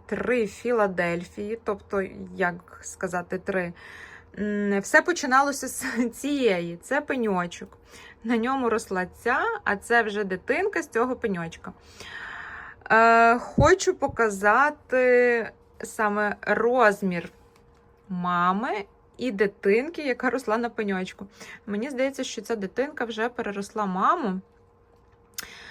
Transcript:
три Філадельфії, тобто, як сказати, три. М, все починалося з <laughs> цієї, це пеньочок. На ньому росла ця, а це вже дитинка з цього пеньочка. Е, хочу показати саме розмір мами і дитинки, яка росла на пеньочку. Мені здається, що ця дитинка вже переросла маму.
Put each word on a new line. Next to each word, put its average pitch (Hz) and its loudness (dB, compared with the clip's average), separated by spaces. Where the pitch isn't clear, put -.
три 214 0
Філадельфії, 202 -2
тобто, 202 -4
як 175 -4
сказати, 180 -6
три. 180 -4
М, 202 0
все 302 4
починалося 277 0
з 247 -2
<laughs> 233 -12
цієї, 196 0
це 277 -2
пеньочок. 196 -2
На 233 0
ньому 247 0
росла 196 -2
ця, 240 -2
а 202 0
це 233 2
вже 208 -4
дитинка 302 -2
з - -8
цього 247 0
пеньочка. 180 -6
Е, 226 8
хочу 349 4
показати 247 2
саме 208 -2
розмір 208 2
мами 185 0
і 247 -4
дитинки, 214 2
яка 254 -2
росла 233 0
на 240 -2
пеньочку. 202 -4
Мені 214 -4
здається, 269 -2
що - -10
ця 233 -4
дитинка 240 -4
вже 226 -4
переросла 208 -6
маму. 196 0